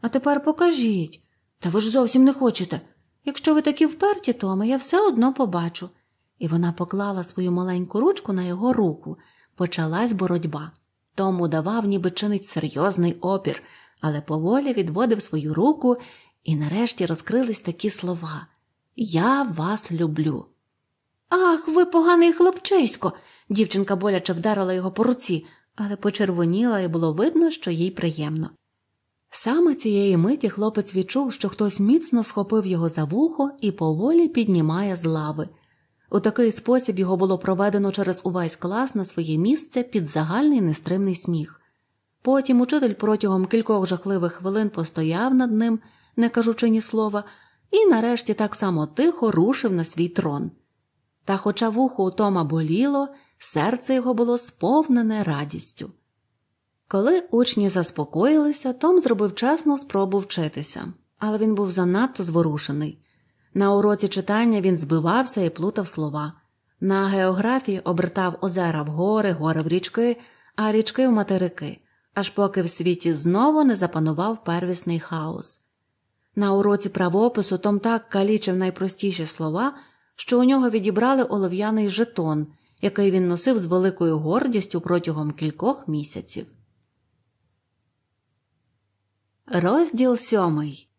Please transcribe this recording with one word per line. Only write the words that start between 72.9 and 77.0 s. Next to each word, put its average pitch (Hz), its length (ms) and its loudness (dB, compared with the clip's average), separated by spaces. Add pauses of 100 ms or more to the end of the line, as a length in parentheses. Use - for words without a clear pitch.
знову 208 520 2
не 247 120 4
запанував 175 680 -2
первісний 170 560 -2
хаос. - 600 -8 (760)
На 202 160 2
уроці 202 360 2
правопису 190 720 0